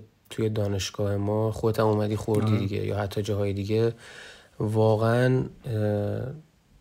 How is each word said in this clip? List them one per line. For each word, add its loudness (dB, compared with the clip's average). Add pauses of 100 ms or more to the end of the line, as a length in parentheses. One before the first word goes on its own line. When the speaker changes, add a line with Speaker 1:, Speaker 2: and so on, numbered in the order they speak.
(300)
Speaker 1:
توی -2
دانشگاه -2
ما 0
خودت 0
هم 4
اومدی 2
خوردی 2
Speaker 2:
آره. 4
Speaker 1:
دیگه، -2
یا -2
حتی -4
جاهای -2
دیگه 0 (680)
واقعاً، 4 (220)
اه... -2 (480)